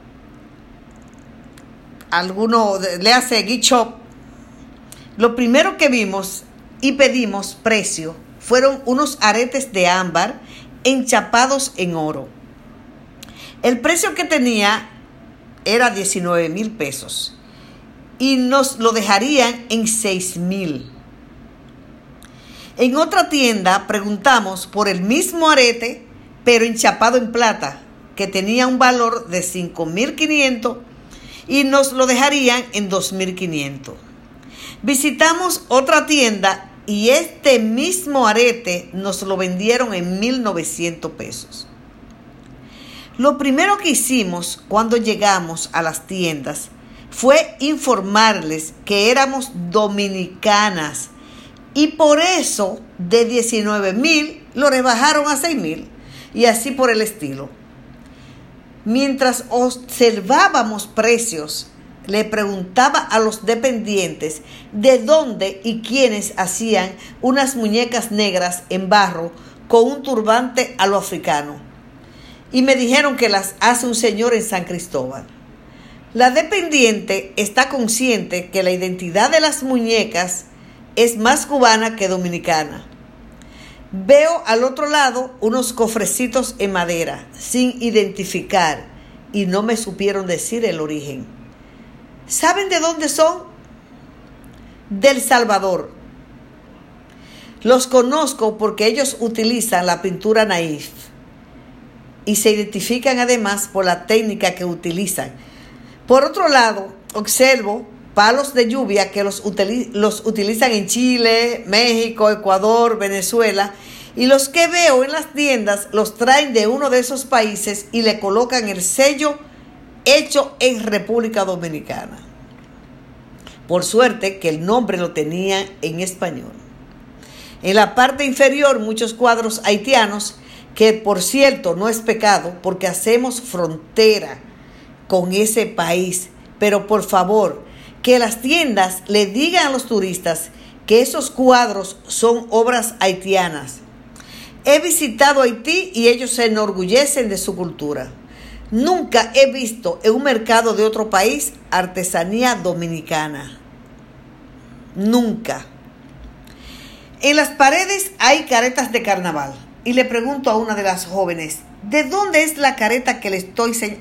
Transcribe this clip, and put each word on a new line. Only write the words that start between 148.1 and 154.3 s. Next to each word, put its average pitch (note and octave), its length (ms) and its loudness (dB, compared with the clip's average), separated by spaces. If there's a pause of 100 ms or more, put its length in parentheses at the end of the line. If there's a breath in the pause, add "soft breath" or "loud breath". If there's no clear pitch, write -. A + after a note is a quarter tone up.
Nunca A#3+ 640 2
he C4+ 160 6
visto A3 520 -6
en A3 120 4
un C4+ 80 -2
mercado A3+ 500 2
de G3 100 0
otro A3 280 -2
país A3+ 420 0 (160)
artesanía F#3 880 -2
dominicana. D#3+ 1040 -6 (1400)